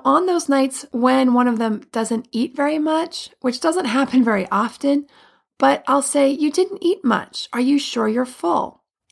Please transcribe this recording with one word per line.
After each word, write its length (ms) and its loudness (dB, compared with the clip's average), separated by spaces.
on 200 4
those 220 0
nights 440 0
when 420 2
one 160 2
of 100 -2
them 220 -2
doesn't 400 -4
eat 240 -4
very 240 -2
much, 520 -4
which 180 -2
doesn't 260 0
happen 380 2
very 260 0
often, 580 -2
but 280 2
I'll 140 2
say, 300 2
"You 200 -2
didn't 320 -2
eat 200 -2
much. 480 -4
Are 80 -4
you 180 2
sure 300 -4
you're 180 -2
full?" 540 -4